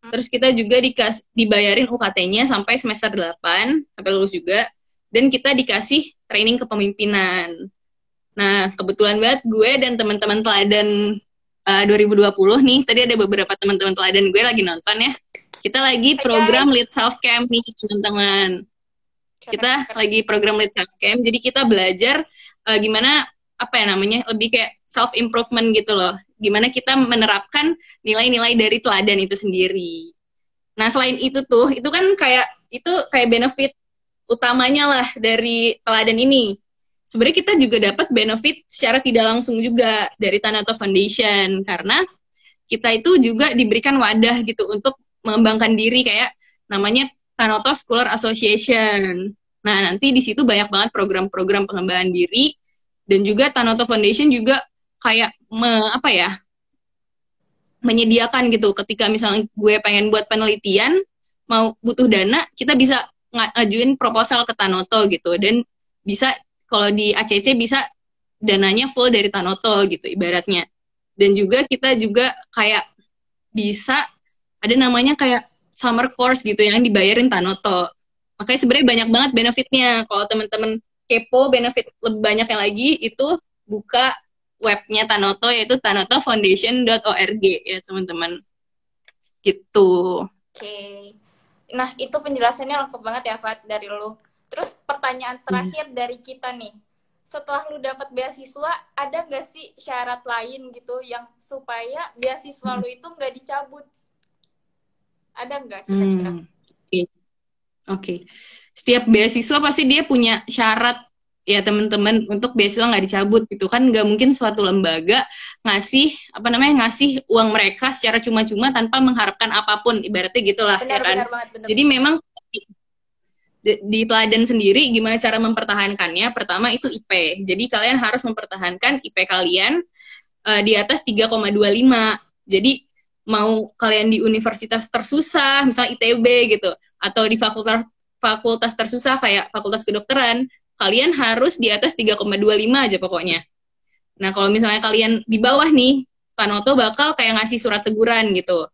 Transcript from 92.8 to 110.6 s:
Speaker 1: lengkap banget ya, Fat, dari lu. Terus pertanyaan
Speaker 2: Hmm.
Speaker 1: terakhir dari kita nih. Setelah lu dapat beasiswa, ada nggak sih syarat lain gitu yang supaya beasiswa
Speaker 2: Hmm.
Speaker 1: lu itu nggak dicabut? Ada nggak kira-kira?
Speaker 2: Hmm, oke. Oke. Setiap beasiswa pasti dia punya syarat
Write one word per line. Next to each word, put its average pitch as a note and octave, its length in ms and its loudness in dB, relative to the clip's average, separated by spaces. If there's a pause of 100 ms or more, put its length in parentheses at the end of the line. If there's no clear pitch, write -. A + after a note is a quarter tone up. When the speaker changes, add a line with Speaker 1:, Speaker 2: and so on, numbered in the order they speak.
Speaker 1:
lengkap A#3+ 160 -18
banget A3+ 320 -8
ya, - 80 -10
Fat, A3 240 -10
dari G#3 240 -10
lu. G#3 240 -12 (360)
Terus - 320 -12
pertanyaan B3+ 560 -8
Speaker 2:
Hmm. - 80 -20
Speaker 1:
terakhir F#3+ 380 -6 (100)
dari B3 240 -8
kita B3+ 320 -14
nih. A3+ 240 -18 (480)
Setelah D4 480 -10
lu D4 80 -14
dapat C4 320 -10
beasiswa, C4+ 600 -10 (260)
ada C#4+ 240 -8
nggak C#4 240 -12
sih - 320 -20
syarat B3 480 -10
lain B3 480 -10
gitu B3 320 -14
yang A#3+ 160 -12 (160)
supaya C4+ 800 -14
beasiswa C4 560 -8
Speaker 2:
Hmm. - 80 -8
Speaker 1:
lu B3 80 -10
itu B3+ 160 -20
nggak D4 240 -10
dicabut? C#4+ 560 -14 (1500)
Ada C4+ 240 -12
nggak G3+ 240 -18
kira-kira? F#3+ 480 -2
Speaker 2:
Hmm, E3+ 160 -14
oke. - 500 -8 (920)
Oke. F#3 220 -10 (580)
Setiap A#3+ 320 0
beasiswa A3+ 560 2
pasti D4 240 0
dia C#4+ 160 4
punya A#3 480 0
syarat A#3 480 0 (480)